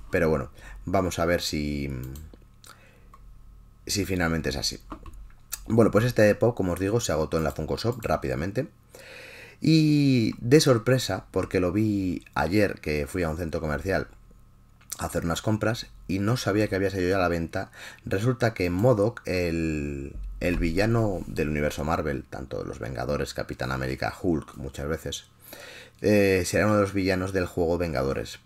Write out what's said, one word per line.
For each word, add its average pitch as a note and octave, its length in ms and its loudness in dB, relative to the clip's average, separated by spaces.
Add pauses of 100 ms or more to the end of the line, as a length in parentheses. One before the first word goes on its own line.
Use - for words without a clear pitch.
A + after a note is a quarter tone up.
(100)
Pero E2 180 2
bueno, C#2 220 0 (360)
vamos F#2 340 0
a E2 40 2
ver E2+ 160 2
si, D2 480 -4 (2000)
si G2 180 -2
finalmente E2 440 0
es C2 80 -4
así. - 240 -6 (880)
Bueno, A2 240 6
pues G#2 120 6
este G#2+ 300 4
pop, A#2 220 0
como F#2 160 -2
os E2+ 80 -4
digo, G2+ 180 0
se G#2 140 -2
agotó D#2 240 0
en D#2+ 80 0
la D2 80 -2
Funko D2+ 240 -4
Shop A#2 260 -4
rápidamente. D#2+ 640 -2 (920)
Y D3 800 4
de C3+ 200 8
sorpresa, B2 720 4
porque F#2 300 0
lo F2+ 100 2
vi G2 540 0 (100)
ayer F2+ 460 2
que D2+ 260 -2
fui F#2 160 -2
a D#2+ 80 0
un D#2 60 -4
centro E2 240 -4
comercial D2+ 480 -2 (880)
a - 60 -6
hacer - 200 -4
unas E2 180 -2
compras A2 440 0 (220)
y F#2+ 100 -2
no G#2+ 180 0
sabía G#2+ 300 2
que G2 80 -2
había F#2+ 160 0
salido F2+ 200 0
ya F#2+ 60 2
a F#2+ 40 0
la F2 80 2
venta, E2+ 420 -2 (340)
resulta A2+ 480 0
que F2+ 160 -2
modok, G#2 580 2
el, D#2 920 -2 (240)
el F2 180 0
villano G2+ 680 0
del D2+ 220 -2
universo D2 340 -2
Marvel, D2+ 400 -2
tanto - 340 -10
de G1+ 60 -8
los G1+ 160 -10
Vengadores, C2 520 -4
Capitán - 380 -6
América, C2 500 -4
Hulk, D#2+ 360 -2
muchas C2+ 320 -8
veces, - 380 -8 (760)
eh, G2 440 6
será F2+ 180 2
uno G#2+ 120 4
de G#2 40 4
los G2 140 0
villanos F#2+ 400 0
del F#2 100 2
juego E2+ 320 0
Vengadores. C2 680 -2